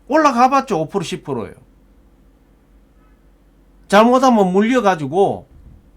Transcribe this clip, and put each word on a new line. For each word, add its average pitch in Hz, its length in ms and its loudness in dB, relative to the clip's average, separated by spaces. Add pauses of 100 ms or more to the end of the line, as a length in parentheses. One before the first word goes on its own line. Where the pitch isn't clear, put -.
올라가봤자 262 680 0
오 160 120 -4
프로, 196 160 -6
십 - 200 -10
프로예요. 113 300 -10 (2250)
잘못하면 233 640 4
물려가지고 185 960 0 (500)